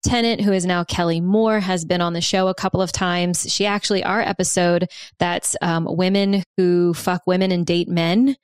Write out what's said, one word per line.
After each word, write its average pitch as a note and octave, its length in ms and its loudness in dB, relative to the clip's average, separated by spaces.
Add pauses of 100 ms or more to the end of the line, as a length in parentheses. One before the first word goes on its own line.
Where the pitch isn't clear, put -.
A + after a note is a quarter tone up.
Tennant, A#3 380 0
who G3+ 140 2
is F#3 120 0
now F3 200 0
Kelly E3 340 0
Moore, G#3+ 400 2
has F#3 240 -2
been F3 160 -2
on F3 140 0
the E3+ 80 -4
show F#3+ 260 0
a F#3 80 0
couple F#3 260 0
of F3+ 80 0
times. F3 640 -2
She G3 140 0
actually, G3+ 360 -2
our G3+ 200 0
episode F3 680 0 (320)
that's, - 420 -2
um, E3 280 0
women G3 520 0 (140)
who F3 380 4
fuck F3+ 340 -2
women F#3 240 2
and F3 140 0
date F3 240 0
men F3+ 540 2